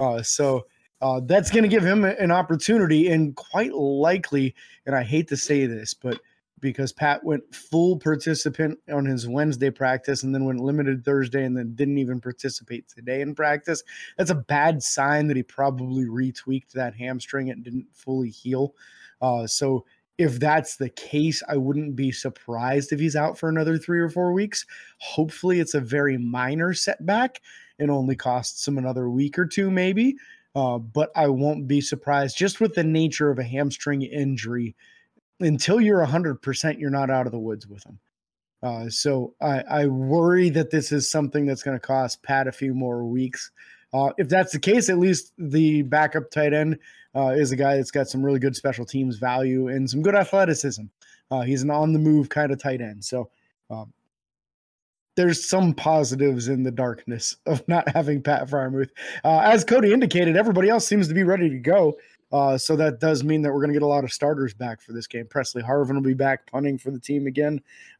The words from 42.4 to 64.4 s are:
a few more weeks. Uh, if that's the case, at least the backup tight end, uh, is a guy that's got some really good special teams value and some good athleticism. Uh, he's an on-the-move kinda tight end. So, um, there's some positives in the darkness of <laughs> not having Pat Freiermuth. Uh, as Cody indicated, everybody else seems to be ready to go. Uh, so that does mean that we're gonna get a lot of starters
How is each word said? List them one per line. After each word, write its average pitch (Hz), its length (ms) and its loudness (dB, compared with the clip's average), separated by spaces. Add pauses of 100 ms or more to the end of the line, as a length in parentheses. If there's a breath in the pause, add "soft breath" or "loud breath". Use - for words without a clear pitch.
a 131 60 -6
few 135 220 -4
more 123 300 -4
weeks. 127 460 -4 (420 loud breath)
Uh, 135 260 0
if 170 100 0
that's 185 240 2
the 151 80 -4
case, 202 280 4
at 180 100 4
least 180 400 2
the 151 440 2
backup 147 480 0
tight 151 220 2
end, 151 260 2 (360 loud breath)
uh, 135 160 2
is 139 200 2
a 131 60 -4
guy 139 200 2
that's 131 140 -2
got 135 180 -2
some 131 140 -4
really 139 160 2
good 127 160 0
special 120 300 -4
teams 131 320 -4
value 127 520 -2
and 131 220 -2
some 135 100 -4
good 196 140 2
athleticism. 165 680 0 (460 soft breath)
Uh, 131 100 -2
he's 127 220 -2
an 147 80 0
on-the-move 156 600 4
kinda 147 260 0
tight 131 240 -4
end. 104 240 -12
So, 123 260 -6 (380)
um, 110 240 -14 (1200)
there's 175 300 2
some 185 280 4
positives 135 720 2
in 131 140 0
the 127 80 0
darkness 120 680 -4 (100)
of 156 180 0
<laughs> - 40 -14
not 170 200 2
having 143 340 0
Pat 135 260 -2
Freiermuth. 135 420 -2 (340 loud breath)
Uh, 160 160 4
as 214 240 6
Cody 226 280 4
indicated, 175 440 4
everybody 196 320 4
else 226 180 2
seems 202 220 2
to 156 60 -2
be 190 100 2
ready 175 260 2
to 131 80 -6
go. 156 400 4 (340 loud breath)
Uh, 139 240 2
so 156 200 0
that 147 220 2
does 156 240 2
mean 156 200 2
that 143 100 0
we're 139 80 0
gonna 147 140 0
get 147 80 2
a 147 40 2
lot 143 180 2
of 120 80 -8
starters 139 420 -2